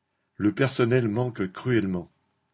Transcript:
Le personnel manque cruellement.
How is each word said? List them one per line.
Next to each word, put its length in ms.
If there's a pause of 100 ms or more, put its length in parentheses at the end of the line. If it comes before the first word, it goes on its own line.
(380)
Le 140
personnel 560
manque 440
cruellement. 600 (420)